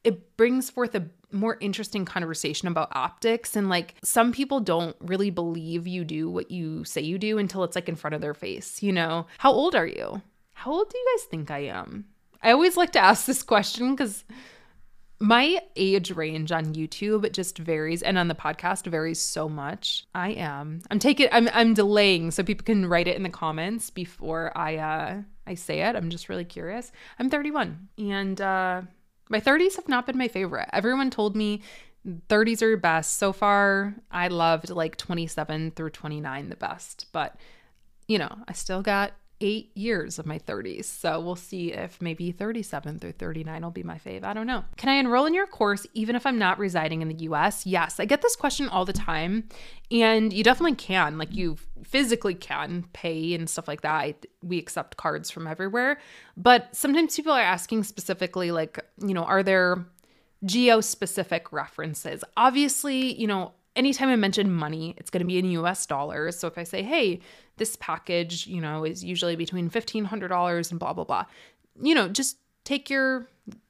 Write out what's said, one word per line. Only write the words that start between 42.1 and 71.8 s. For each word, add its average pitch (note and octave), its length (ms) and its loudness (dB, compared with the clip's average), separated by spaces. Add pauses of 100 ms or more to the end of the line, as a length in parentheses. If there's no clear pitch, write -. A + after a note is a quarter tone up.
thirty-seven E3+ 680 -6
through E3+ 140 -10
thirty-nine D#3+ 480 -8
will E3+ 100 -8
be F3 120 -10
my E3 140 -10
fave. F#3+ 260 -12
I G3 100 -6
don't A3 140 -6
know. B3 160 -2 (140)
Can B3 120 -2
I C4+ 60 4
enroll B3+ 300 4
in D#4+ 80 2
your F#4+ 120 2
course G3+ 480 0
even A3 220 -2
if A#3+ 100 0
I'm B3+ 140 2
not F#3+ 180 4
residing E3 440 0
in D#3+ 60 -2
the D#3+ 160 -6
U D#3 120 -4
S? F3 300 2
Yes. F3+ 340 0
I G3 60 2
get C#4 160 4
this A#4 140 2
question C#4 340 -2
all F#3 140 2
the F#3 100 -2
time, F#3 540 0 (440)
and A3 420 4
you G#3+ 100 0
definitely C4 320 6
can. D#3+ 420 0
Like, D#3 160 -6
you E3+ 240 -2 (260)
physically A#3 500 2
can F3 600 -6
pay E3 420 -4
and E3 140 -4
stuff - 180 -6
like D3+ 140 -8
that. D3+ 120 0
I, D3+ 220 -2 (260)
we F3 160 -4
accept - 400 -8
cards D#3 320 -4
from E3 160 -10
everywhere. G#3 540 -2 (360)
But A#3+ 400 6
sometimes D4+ 400 2
people D#4 160 0
are C4+ 80 4
asking G3 440 0
specifically, F3+ 680 -4
like, D#3+ 280 -4 (260)
you G3 80 0
know, E3+ 100 -2
are F#3+ 200 2
there F#3 420 4 (600)
geo-specific G#3 1080 2
references? D#3 720 -8 (120)
Obviously, C4 840 2
you A3+ 80 0
know, G3 260 -2 (220)
anytime C4 340 2
I B3+ 60 6
mention G3+ 360 2
money, D#3+ 460 -4
it's - 140 -16
gonna F3 140 0
be F3+ 120 0
in F#3 140 2
U E3+ 160 0
S F#3 180 -2
dollars. D3+ 540 -4
So F3 80 -4
if E3 100 -8
I E3+ 60 -8
say, F#3+ 180 -6
"Hey, G#3 380 0 (380)
this - 180 -4
package, E3+ 720 -4
you F3 140 -6
know, D#3 220 -4
is E3+ 200 -6
usually F3 320 -2
between E3+ 340 -2
fifteen A3 360 -2
hundred G3 240 -6
dollars F3 420 0
and E3+ 80 -6
blah, D#3+ 140 -4
blah, F3 100 -6
blah," - 220 -2 (560)